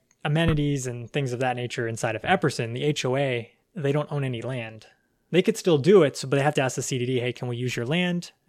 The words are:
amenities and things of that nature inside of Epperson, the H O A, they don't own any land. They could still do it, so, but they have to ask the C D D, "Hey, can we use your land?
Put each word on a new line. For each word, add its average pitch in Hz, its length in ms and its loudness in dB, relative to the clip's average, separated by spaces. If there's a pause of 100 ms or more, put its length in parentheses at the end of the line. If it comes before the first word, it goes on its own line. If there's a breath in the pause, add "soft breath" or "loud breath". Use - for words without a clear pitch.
(240)
amenities 147 600 2
and 120 240 -8
things 139 220 -2
of 120 80 -4
that 123 160 0
nature 120 320 -4
inside 113 280 -2
of 107 60 -8
Epperson, 131 520 0
the 131 100 -6
H 147 200 -2
O 131 120 0
A, 127 360 -2 (220)
they 139 180 -2
don't 147 200 -2
own 143 120 -2
any 123 180 -4
land. 113 440 -8 (460)
They 170 100 4
could 214 140 2
still 165 220 4
do 165 260 8
it, 131 120 0
so, 139 120 -8
but 139 80 2
they 139 80 4
have 147 100 2
to 147 80 2
ask 131 140 0
the 135 60 -4
C 131 160 -2
D 120 80 -2
D, 127 140 0
"Hey, 123 120 -2
can 123 160 -8
we 120 80 -4
use 123 200 -4
your 120 100 -2
land? 175 440 -2 (180)